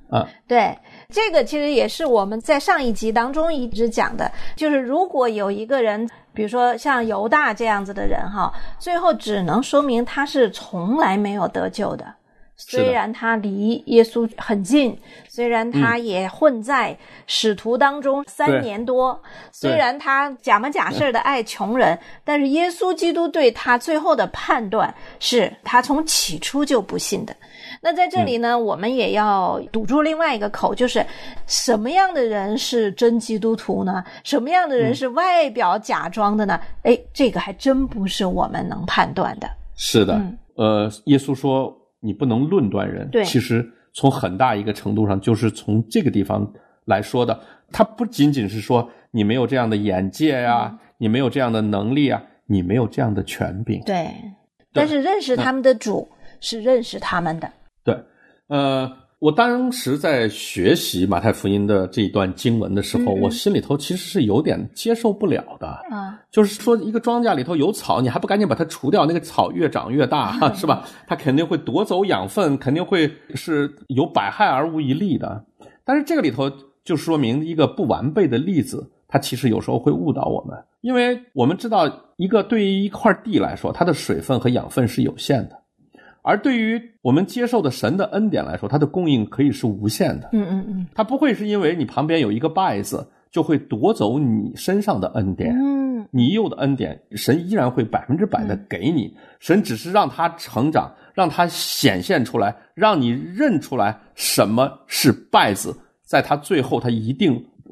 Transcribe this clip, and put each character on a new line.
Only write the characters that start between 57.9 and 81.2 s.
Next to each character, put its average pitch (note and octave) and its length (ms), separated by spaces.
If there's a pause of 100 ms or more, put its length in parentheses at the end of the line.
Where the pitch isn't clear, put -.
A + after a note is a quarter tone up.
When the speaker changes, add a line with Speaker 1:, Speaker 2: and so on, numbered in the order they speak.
Speaker 1:
呃， C3+ 400 (300)
我 D3+ 140
当 A#3+ 400
时 C#3+ 260
在 C#3+ 300
学 - 460
习 F2+ 300
马 F#2+ 140
太 G2+ 140
福 - 160
音 G2+ 180
的 G2+ 220
这 A#2 140
一 F#2+ 60
段 F#2+ 260
经 A#2 260
文 F#2+ 120
的 G2 100
时 - 160
候， A#3+ 160
Speaker 2:
嗯， F#2+ 40
嗯。 - 40
Speaker 1:
我 A#3 80
心 A#3 220
里 D3+ 80
头 - 160
其 D#3+ 200
实 - 120
是 F#3+ 140
有 G#2+ 180
点 F#2 340
接 A#3 200
受 A3+ 180
不 G3+ 140
了 D3 160 (160)
的。 - 80 (240)
Speaker 2:
啊。 G3+ 300 (100)
Speaker 1:
就 G#3+ 140
是 G3 160
说 A#3 160
一 G#3+ 160
个 A3+ 80
庄 A#3+ 220
稼 A3+ 120
里 C3 80
头 E3 140
有 D#3 160
草， G#2+ 280
你 B2+ 80
还 C#3+ 100
不 F3 80
赶 G3+ 120
紧 G#3 80
把 C3 80
它 E3 120
除 C#3+ 240
掉， A#3 160
那 D#4+ 60
个 E3+ 80
草 F#2+ 300
越 E3 180
长 F#2+ 240
越 C3+ 140
大， A#2+ 340
Speaker 2:
嗯。 C#3+ 140
Speaker 1:
<laughs> - 0
是 - 120
吧？ - 180 (240)
它 E3+ 80
肯 C3+ 200
定 D#3+ 80
会 E3 140
夺 D3+ 260
走 G3 200
养 G#2 240
分， D3+ 300
肯 C3 140
定 E3+ 120
会 E3+ 260 (240)
是 D3 380 (160)
有 C3+ 180
百 G2+ 240
害 G#3 160
而 D#3 240
无 D#3 100
一 C3+ 140
利 D#3+ 240
的。 G2+ 260 (400)
但 C4+ 120
是 D4 80
这 E4 100
个 D4 80
里 D#3 80
头 C3+ 200 (340)
就 E3+ 120
说 D#3+ 200
明 C3+ 280
一 E3 100
个 D3+ 120
不 E3 200
完 D3 260
备 F3+ 160
的 A#2 100
例 C#3+ 240
子， - 300 (160)
它 C#3 100
其 - 160
实 B2 140
有 G#2+ 120
时 - 100
候 B2+ 80
会 C3+ 120
误 E3 220
导 - 140
我 - 160
们。 - 140 (260)
因 B3 120
为 B3 260 (120)